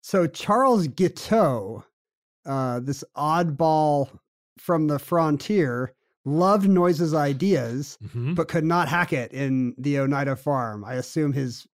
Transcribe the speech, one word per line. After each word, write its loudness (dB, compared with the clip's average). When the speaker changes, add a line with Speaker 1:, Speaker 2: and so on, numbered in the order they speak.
Speaker 1:
So 0
Charles 2
Guiteau, 0
uh, -4
this -6
oddball 0
from 0
the 0
frontier, 0
loved 4
Noyes' 4
ideas, 0
Speaker 2:
Mm-hmm. -6
Speaker 1:
but -2
could 0
not 2
hack 0
it -6
in -2
the -2
Oneida 0
farm. -4
I -10
assume -2
his -4